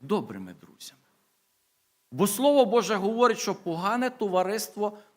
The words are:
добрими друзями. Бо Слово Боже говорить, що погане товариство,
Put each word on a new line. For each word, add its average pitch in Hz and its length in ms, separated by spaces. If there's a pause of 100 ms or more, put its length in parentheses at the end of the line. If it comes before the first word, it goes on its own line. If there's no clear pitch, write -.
добрими 98 540
друзями. - 460 (1120)
Бо 151 140
Слово 262 400
Боже 214 280
говорить, 226 440
що 190 160
погане 202 560
товариство, 208 880 (180)